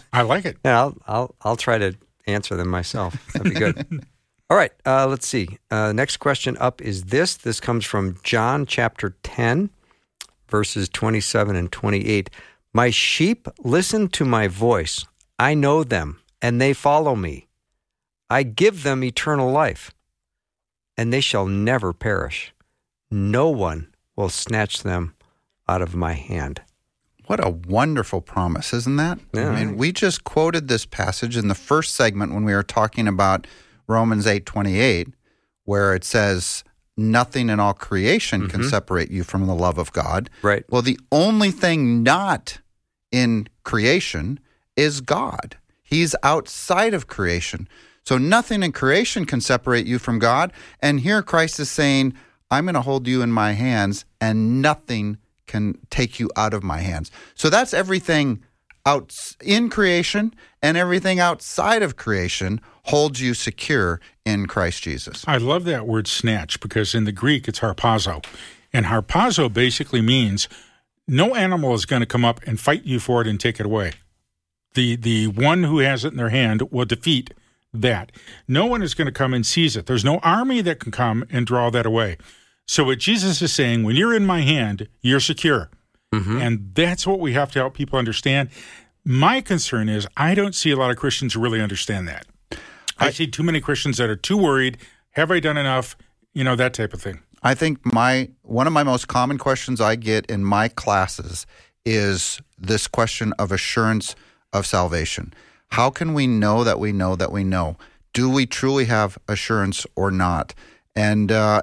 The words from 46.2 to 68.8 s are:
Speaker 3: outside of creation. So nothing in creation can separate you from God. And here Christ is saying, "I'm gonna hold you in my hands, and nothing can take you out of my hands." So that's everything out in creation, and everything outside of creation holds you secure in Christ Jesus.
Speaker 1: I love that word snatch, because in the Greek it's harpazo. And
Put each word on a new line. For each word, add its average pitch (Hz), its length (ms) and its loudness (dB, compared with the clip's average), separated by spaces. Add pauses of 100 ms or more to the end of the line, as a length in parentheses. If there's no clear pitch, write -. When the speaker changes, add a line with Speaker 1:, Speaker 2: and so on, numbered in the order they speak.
Speaker 3:
outside 180 720 0
of 143 140 -6
creation. 87 600 -4 (360)
So 131 140 2
nothing 202 440 2
in 175 80 0
creation 170 540 0
can 131 160 -2
separate 120 460 0
you 123 120 0
from 117 220 -2
God. 131 320 2 (260)
And 143 220 2
here 196 220 2
Christ 165 360 0
is 143 140 -6
saying, 135 420 2 (380)
"I'm 147 140 2
gonna 165 160 0
hold 131 260 -2
you 127 120 2
in 117 120 2
my 104 220 2
hands, 104 500 0 (160)
and 113 420 2
nothing 110 560 -2 (280)
can 104 320 -4 (120)
take - 280 -2
you 117 160 -2
out 107 180 0
of 101 120 -4
my 82 140 -4
hands." 90 340 -6 (240)
So - 120 0
that's 226 240 2
everything 160 720 0 (420)
out 143 300 0 (260)
in 220 300 2
creation, 202 640 0 (260)
and 156 160 2
everything 180 440 2
outside 180 640 2
of 143 100 -4
creation 95 640 -2 (260)
holds 147 340 2
you 127 120 0
secure 110 680 -2 (240)
in 101 220 -2
Christ 87 360 -2
Jesus. - 460 -10
Speaker 1:
I 147 80 0
love 135 280 0
that 135 220 -4
word 110 220 -2
snatch, 107 500 -2
because 107 380 -2
in 110 80 2
the 104 80 -2
Greek 135 340 -2
it's - 140 -6
harpazo. 110 640 0 (480)
And 113 140 2